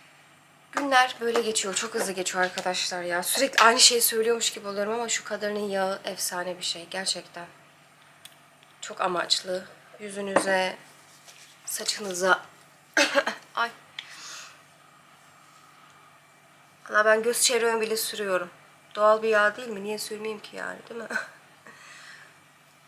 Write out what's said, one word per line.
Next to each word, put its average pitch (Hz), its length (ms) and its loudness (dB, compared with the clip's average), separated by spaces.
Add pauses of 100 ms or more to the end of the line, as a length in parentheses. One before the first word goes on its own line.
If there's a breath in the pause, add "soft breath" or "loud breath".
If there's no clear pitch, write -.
(720 loud breath)
Günler 269 500 2
böyle 233 200 0
geçiyor. 214 320 -2
Çok 220 220 -4
hızlı 196 160 -2
geçiyor 185 320 -2
arkadaşlar 185 580 -2
ya. 175 220 -2
Sürekli 262 400 2
aynı 226 160 8
şeyi 240 220 8
söylüyormuş 226 520 2
gibi 202 140 -10
oluyorum 202 260 -4
ama 233 160 -4
şu - 140 -2
kadarının 208 460 -4
yağı 196 360 -2
efsane 180 520 -6
bir 180 60 -12
şey. 170 280 -6
Gerçekten. 180 540 -6 (1400)
Çok - 200 -8
amaçlı. 185 640 -2 (340)
Yüzünüze, 196 800 0 (880)
saçınıza. 190 800 0 (540)
<coughs> - 580 0
Ay. 233 140 0 (3250 loud breath)
Valla 214 160 4
ben 220 180 6
göz 233 180 2
çevreme 226 400 2
bile 220 160 0
sürüyorum. 190 520 -2 (460)
Doğal 214 280 4
bir 220 60 2
yağ 208 260 4
değil 254 120 -10
mi? 196 160 -8
Niye 214 140 -6
sürmeyeyim 214 420 -8
ki - 160 -18
yani, 185 240 -8 (100)
değil 233 120 -12
mi? 214 100 -12
<laughs> - 60 -4 (1700 loud breath)